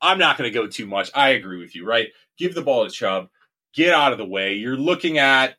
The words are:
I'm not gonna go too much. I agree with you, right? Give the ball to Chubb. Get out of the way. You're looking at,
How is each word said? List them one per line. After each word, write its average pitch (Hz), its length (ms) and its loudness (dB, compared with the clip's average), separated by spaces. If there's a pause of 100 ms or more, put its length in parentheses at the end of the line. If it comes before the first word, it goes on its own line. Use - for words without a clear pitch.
I'm 185 160 4
not 160 180 4
gonna 120 140 -4
go 110 160 -2
too - 200 -10
much. 98 280 -4
I 139 160 4
agree 92 280 -2
with 87 180 -16
you, 87 100 -12
right? 113 220 0 (300)
Give 175 160 -4
the 165 80 -6
ball 123 240 2
to 92 40 -10
Chubb. 95 380 -4 (460)
Get 170 200 2
out 147 180 4
of 107 60 -6
the 107 80 -6
way. 98 280 -4
You're 120 240 -6
looking 165 400 0
at, 135 400 4